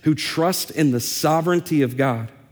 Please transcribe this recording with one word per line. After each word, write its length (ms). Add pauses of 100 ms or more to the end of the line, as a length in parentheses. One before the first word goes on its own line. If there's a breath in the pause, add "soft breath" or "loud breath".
who 140
trust 560
in 180
the 100
sovereignty 840
of 120
God 360 (200)